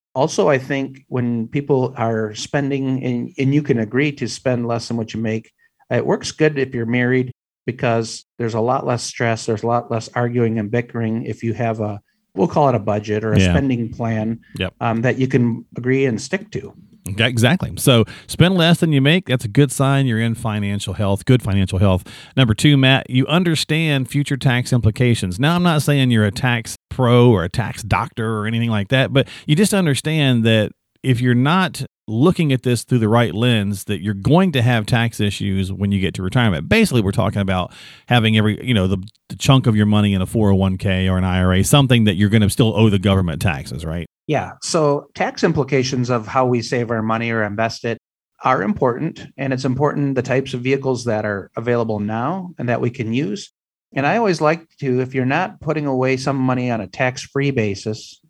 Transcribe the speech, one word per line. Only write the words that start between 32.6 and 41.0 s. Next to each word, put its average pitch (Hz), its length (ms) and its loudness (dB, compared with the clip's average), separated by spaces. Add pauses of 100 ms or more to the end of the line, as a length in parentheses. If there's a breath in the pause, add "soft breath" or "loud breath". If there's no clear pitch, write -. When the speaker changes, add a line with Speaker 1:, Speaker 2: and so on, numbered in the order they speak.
Speaker 2:
this 123 220 0
through 127 140 2
the 110 100 2
right 113 260 2
lens, 104 500 0
that 101 160 -4
you're 101 140 -4
going 147 380 2
to 131 100 2
have 117 240 2
tax 117 340 0
issues 95 520 -2
when 98 200 -2
you 98 80 2
get 87 140 0
to 98 80 -6
retirement. 92 460 0
Basically, 196 320 2
we're 98 120 0
talking 98 280 0
about 92 320 -2 (360 loud breath)
having 110 280 4
every, 107 280 0
you 123 100 0
know, 95 120 4
the, 95 120 0 (300)
the - 80 -14
chunk 131 300 4
of 113 80 4
your 107 120 4
money 104 280 4
in 95 80 0
a - 40 -4
four 107 240 2
oh 98 40 6
one 95 240 2
K 95 300 0